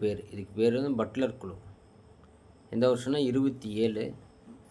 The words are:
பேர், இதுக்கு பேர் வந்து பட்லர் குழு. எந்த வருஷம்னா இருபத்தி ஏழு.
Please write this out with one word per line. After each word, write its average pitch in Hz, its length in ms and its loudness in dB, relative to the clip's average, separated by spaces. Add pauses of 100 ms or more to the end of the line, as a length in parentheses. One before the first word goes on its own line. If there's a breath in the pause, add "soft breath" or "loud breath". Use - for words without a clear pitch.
பேர், 104 200 0 (120)
இதுக்கு 98 260 -10
பேர் 117 200 4
வந்து 139 220 -2
பட்லர் 117 400 -2
குழு. 95 140 -12 (1160)
எந்த 117 180 4
வருஷம்னா 127 280 0 (120)
இருபத்தி 135 380 0 (140)
ஏழு. 110 200 2 (680)